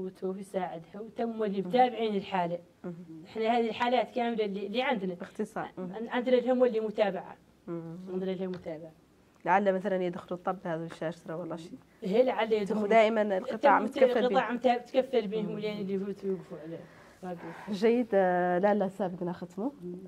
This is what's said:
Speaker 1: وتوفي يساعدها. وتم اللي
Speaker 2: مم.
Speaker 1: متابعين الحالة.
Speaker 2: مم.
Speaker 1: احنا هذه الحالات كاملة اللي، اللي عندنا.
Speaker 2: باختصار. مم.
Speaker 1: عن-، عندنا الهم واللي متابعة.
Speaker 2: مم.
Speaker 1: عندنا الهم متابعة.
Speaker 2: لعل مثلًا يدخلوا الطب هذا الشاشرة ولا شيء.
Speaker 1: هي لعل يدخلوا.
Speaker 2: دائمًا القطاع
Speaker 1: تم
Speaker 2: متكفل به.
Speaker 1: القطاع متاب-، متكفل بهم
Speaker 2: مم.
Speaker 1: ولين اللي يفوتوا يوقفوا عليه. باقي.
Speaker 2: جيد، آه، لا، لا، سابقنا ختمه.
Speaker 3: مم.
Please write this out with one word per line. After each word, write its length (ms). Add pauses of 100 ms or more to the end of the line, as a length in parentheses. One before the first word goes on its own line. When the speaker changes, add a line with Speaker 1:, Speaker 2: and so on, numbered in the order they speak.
Speaker 1:
وتوفي 360
يساعدها. 600
وتم 420
اللي 200
Speaker 2:
مم. 60
Speaker 1:
متابعين 460
الحالة. 440 (260)
Speaker 2:
مم. 100 (320)
Speaker 1:
احنا 160 (160)
هذه 100
الحالات 460
كاملة 300
اللي، 220
اللي 160
عندنا. 320
Speaker 2:
باختصار. 540 (100)
مم. 140
Speaker 1:
عن-، 160
عندنا 300
الهم 220
واللي 200
متابعة. 560 (300)
Speaker 2:
مم. 300 (160)
Speaker 1:
عندنا 200
الهم 180
متابعة. 420 (520)
Speaker 2:
لعل 300
مثلًا 280
يدخلوا 360
الطب 260
هذا 200
الشاشرة 520
ولا 200
شيء. 220 (240)
Speaker 1:
هي 200
لعل 300
يدخلوا. 360
Speaker 2:
دائمًا 500
القطاع 400
Speaker 1:
تم 60
Speaker 2:
متكفل 300
به. 60
Speaker 1:
القطاع 320
متاب-، 280
متكفل 480
بهم 180
Speaker 2:
مم. 80
Speaker 1:
ولين 260
اللي 140
يفوتوا 340
يوقفوا 300
عليه. 220 (420)
باقي. 140 (340)
Speaker 2:
جيد، 440
آه، 440
لا، 160
لا، 140
سابقنا 440
ختمه. 400 (100)
Speaker 3:
مم. 120 (140)